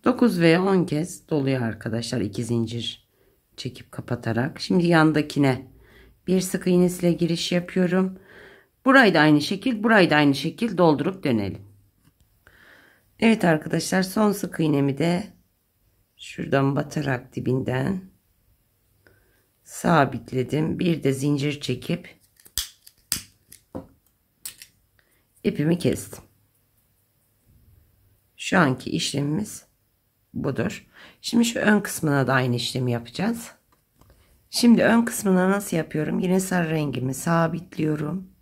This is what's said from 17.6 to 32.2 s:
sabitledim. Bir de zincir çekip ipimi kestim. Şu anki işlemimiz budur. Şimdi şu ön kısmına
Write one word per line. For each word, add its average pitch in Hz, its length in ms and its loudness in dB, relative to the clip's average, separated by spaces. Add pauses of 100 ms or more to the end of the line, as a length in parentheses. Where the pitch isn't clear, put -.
sabitledim. 131 1160 -2
Bir 170 240 0
de 135 100 0
zincir 143 480 -2
çekip - 600 -8 (3250)
ipimi 170 340 0
kestim. - 460 -4 (2000)
Şu - 220 -2
anki 135 320 0
işlemimiz - 840 -6 (600)
budur. - 520 -6 (340)
Şimdi 233 240 0
şu 233 140 -4
ön 208 220 4
kısmına 143 460 -2